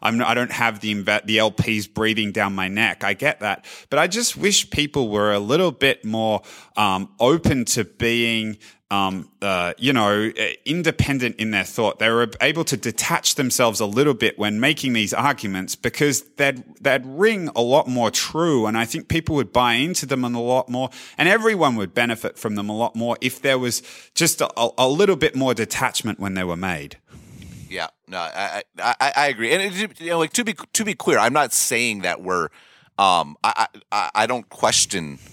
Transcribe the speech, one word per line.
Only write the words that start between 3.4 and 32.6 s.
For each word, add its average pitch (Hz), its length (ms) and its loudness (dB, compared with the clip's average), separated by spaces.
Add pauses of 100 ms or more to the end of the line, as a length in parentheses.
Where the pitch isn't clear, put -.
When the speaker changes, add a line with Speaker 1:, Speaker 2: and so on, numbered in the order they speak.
Speaker 1:
that. 101 240 -4 (240)
But 139 100 2
I 170 80 4
just 214 300 -4
wish 190 320 0
people 143 400 -2
were 104 240 2
a 101 60 0
little 147 320 2
bit 135 340 0
more, 110 380 -2 (340)
um, 98 420 2
open 135 460 2
to - 180 0
being, 113 760 -2 (340)
um, 95 400 -2 (100)
uh, 90 380 -2
you 131 120 0
know, 107 460 2
eh, 95 160 -2 (100)
independent 143 760 0
in 110 120 -2
their 101 140 0
thought. 107 340 -2
They 110 120 2
were 117 200 2 (100)
able 156 260 0
to 139 120 -2
detach - 560 -2
themselves 120 460 0
a 110 60 0
little 131 280 2
bit 110 240 0
when 104 220 -2
making 139 340 0
these 107 180 0
arguments, 101 640 -2
because 143 460 -2 (160)
they'd, 135 260 0 (160)
they'd 135 240 2
ring 175 520 0
a 117 60 2
lot 127 260 4
more 123 240 0
true. 151 560 0
And 110 100 -2
I 117 80 0
think 160 220 -8
people 165 280 -2
would 135 160 -2
buy 120 220 4
into 151 320 0
them 127 180 -2
a 123 60 -2 (100)
lot 123 300 0
more, 127 220 -4 (260)
and 156 100 2
everyone 196 500 4
would 95 180 -4
benefit 117 420 -2
from 107 180 -4
them 104 140 -4
a 107 80 -6
lot 117 180 -2
more 117 260 -2
if 127 200 -4
there 135 160 2
was 123 240 -4 (320)
just 165 260 0
a, 147 160 0
a, 117 220 0
a 131 100 4
little 180 280 4
bit 143 200 0
more 131 200 2
detachment 113 640 -2
when 98 160 -6
they 92 80 -2
were 87 120 -4
made. 85 420 -6 (680)
Speaker 2:
Yeah, 87 200 -8 (200)
no, 92 120 -10
I, 87 420 -6 (160)
I, 107 240 0
I, 139 140 2
I 143 140 4
agree. 113 220 -2
And 190 120 2
it, 196 360 -6
you 165 120 -8
know, 170 80 2
like, 160 140 0
to 240 100 0
be, 208 120 -4 (180)
to 220 120 -2
be 196 80 -2
clear, 147 240 2
I'm 117 160 4
not 143 200 2
saying 117 500 0
that 87 180 -2
we're, 90 280 0 (500)